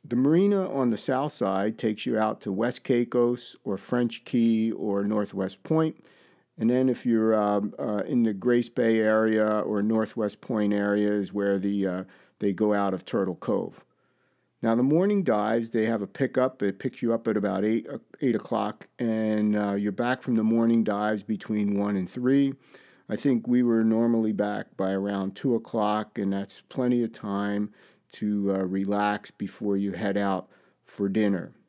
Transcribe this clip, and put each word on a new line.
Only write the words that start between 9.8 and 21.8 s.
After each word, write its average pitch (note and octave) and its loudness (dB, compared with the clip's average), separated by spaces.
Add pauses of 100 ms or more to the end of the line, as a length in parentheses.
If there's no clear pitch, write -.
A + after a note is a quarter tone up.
Northwest A2 -2
Point G#2 0
area G#2 2
is F#2+ -2
where G2 0
the, G2+ 0
uh, F#2 -4 (360)
they G2+ 0
go G#2 2
out G2 0
of F2 -10
Turtle F#2+ -2
Cove. - -4 (760)
Now, A2+ 0
the A#2+ 2
morning F3+ 2
dives, A2+ 0
they A2 0
have A2+ -2
a F#2+ -6
pickup. C3 -2
It G2 -2
picks - -6
you A2+ 2
up A2+ -2
at G#2+ 0
about G2 0
eight, G#2+ 0
uh, B2+ -12 (220)
eight B2 2
o'clock, G#2+ -4 (100)
and, A2 0
uh, G2+ 0
you're G#2 -2
back A#2+ -2
from A#2+ 0
the A2 2
morning A2+ 4
dives G#2 0
between G#2 -2
one G2+ 0